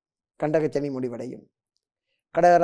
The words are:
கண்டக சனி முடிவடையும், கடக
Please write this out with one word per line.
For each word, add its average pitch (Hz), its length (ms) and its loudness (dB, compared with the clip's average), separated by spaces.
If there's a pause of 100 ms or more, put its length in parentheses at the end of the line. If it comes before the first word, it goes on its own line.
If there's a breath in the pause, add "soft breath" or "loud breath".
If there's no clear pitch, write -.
(400)
கண்டக 156 260 0 (100)
சனி 143 220 -4
முடிவடையும், 120 480 -10 (880)
கடக 175 280 6